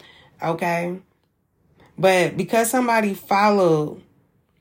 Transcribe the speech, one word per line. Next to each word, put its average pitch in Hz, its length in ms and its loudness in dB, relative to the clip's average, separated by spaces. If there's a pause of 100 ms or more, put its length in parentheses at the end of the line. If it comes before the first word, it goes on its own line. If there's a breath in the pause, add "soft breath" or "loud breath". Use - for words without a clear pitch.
(420 loud breath)
okay? 170 580 -4 (1000 soft breath)
But 180 400 2
because 226 320 0
somebody 226 440 0
followed 190 880 0 (600)